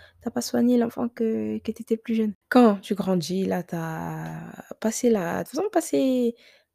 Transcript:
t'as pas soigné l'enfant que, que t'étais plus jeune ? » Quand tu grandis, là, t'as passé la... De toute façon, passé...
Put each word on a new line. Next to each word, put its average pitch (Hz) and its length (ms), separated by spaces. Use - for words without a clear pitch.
t'as 233 100
pas 240 100
soigné 240 360
l'enfant 233 300
que, 220 520
que 226 120
t'étais 220 260
plus 220 180
jeune ? » 220 180
Quand 226 280
tu 196 180
grandis, 185 500
là, 185 180
t'as 160 880
passé 220 300
la... 180 340
De 175 60
toute 254 80
façon, 392 140
passé... 262 640